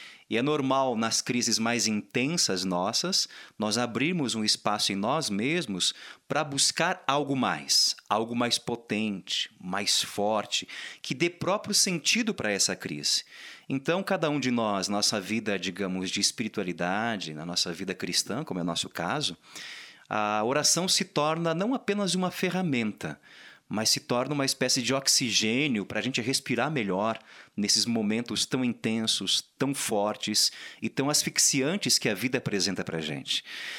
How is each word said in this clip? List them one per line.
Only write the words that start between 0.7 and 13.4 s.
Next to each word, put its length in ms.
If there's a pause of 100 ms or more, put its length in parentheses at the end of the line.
nas 240
crises 380
mais 260
intensas 800
nossas, 640 (300)
nós 180
abrirmos 560
um 100
espaço 480
em 40
nós 340
mesmos 640 (340)
pra 160
buscar 600
algo 300
mais, 600 (140)
algo 260
mais 220
potente, 920 (100)
mais 400
forte, 640 (320)
que 140
dê 160
próprio 460
sentido 580
pra 180
essa 240
crise. 480 (460)